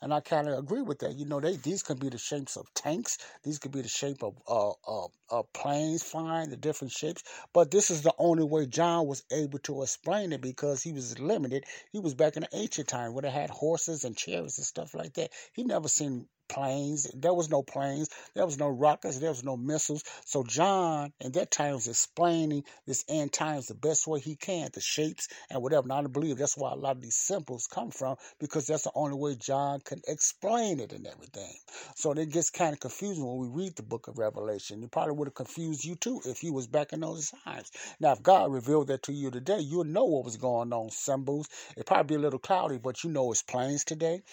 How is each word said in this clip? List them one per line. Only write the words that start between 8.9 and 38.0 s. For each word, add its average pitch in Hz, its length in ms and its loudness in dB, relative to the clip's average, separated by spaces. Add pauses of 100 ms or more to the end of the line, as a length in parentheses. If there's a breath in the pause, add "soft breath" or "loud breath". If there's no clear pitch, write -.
was 139 260 -4
able 143 280 0
to 135 240 -4
explain 185 480 -2
it, 131 100 -4
because 131 400 -2
he 165 120 -6
was 120 260 -8
limited. 139 460 0 (260 loud breath)
He 208 80 -6
was 151 160 0
back 151 220 4
in 160 60 -2
the 160 140 -6
ancient 202 300 -4
time 120 260 -4
where 135 100 -4
they 143 60 -2
had 143 200 -2
horses 156 560 0
and 113 100 -6
chariots - 440 -4
and 139 60 -4
stuff 160 300 -8
like 160 200 -8
that. - 160 -4 (200 loud breath)
He 247 140 -6
never 180 240 0
seen 135 360 0 (220)
planes. 143 640 -2
There 151 200 4
was 170 140 2
no 147 140 4
planes. 139 480 -4 (240 loud breath)
There 196 120 4
was 147 120 -2
no 147 120 2
rockets. 139 500 4
There 160 100 0
was 123 140 -4
no 135 120 -4
missiles. 147 480 -2 (220 loud breath)
So 139 160 0
John, 156 800 2
in 131 140 -6
that - 180 0
time, 143 240 2
was 123 120 -2
explaining 151 760 2 (240 loud breath)
this 131 200 -2
end 147 240 0
times 147 360 -2
the 110 80 -10
best 151 320 2
way 156 120 0
he 151 160 -6
can, 160 380 -4
the - 80 -10
shapes - 460 -2 (240 loud breath)
and 131 100 -2
whatever. 139 220 4
And 131 100 -4
I 143 160 2
believe 139 300 0
that's 147 180 0
why 131 140 -2
a - 40 -4
lot 135 200 0
of 127 80 -10
these 117 140 -2
symbols 147 500 -2
come 214 240 -6
from, 135 240 -4 (240 loud breath)
because 151 260 -2
that's 151 200 0
the 151 100 -2
only 143 200 0
way 143 200 -2
John 139 460 0
can - 260 -10
explain 196 720 0
it - 120 -8
and 101 140 -12
everything. - 480 -14 (400 loud breath)
So 147 200 2
it 156 180 0
gets 165 180 2
kinda 156 280 2
confusing 165 460 -6
when 127 140 -4
we 127 260 -4
read 185 120 -6
the 117 80 -10
book 113 240 -8
of 117 100 -10
Revelation. 107 640 -4
It 117 60 -12
probably 156 240 0
would 147 140 -4
have 131 80 -12
confused 151 500 -6
you 175 120 -6
too 240 280 -4
if 127 180 -6
you 165 80 -4
was 131 140 -4
back 147 280 -2
in 156 80 -6
those 160 300 -6 (120)
times. - 280 -12 (280 loud breath)
Now, 147 140 8